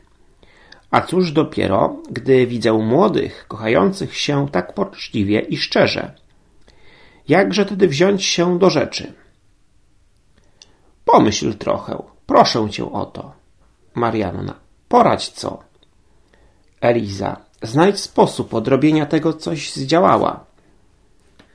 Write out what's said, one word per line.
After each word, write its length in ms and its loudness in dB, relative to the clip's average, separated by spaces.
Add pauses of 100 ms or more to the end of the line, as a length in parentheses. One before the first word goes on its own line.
(920)
A 100 4
cóż 300 0
dopiero, 640 0 (160)
gdy 360 2
widzę 260 0
młodych, 760 0
kochających 680 -2
się 320 -2
tak 240 -4
poczciwie 680 -2
i 180 -4
szczerze. 560 -2 (1120)
Jakże 380 2
tedy 220 2
wziąć 360 2
się 360 0
do 100 6
rzeczy? 440 -2 (1900)
Pomyśl 480 2
trochę, 500 -6 (220)
proszę 440 2
cię 220 -8
o 140 -6
to. 280 -16 (640)
Marianna. 580 -4 (340)
Poradź 420 2
co? 420 -12 (1120)
Eliza. 540 -2 (240)
Znajdź 380 2
sposób 540 -2
odrobienia 520 2
tego, 280 -2
coś 400 -8
zdziałała. 720 0 (1080)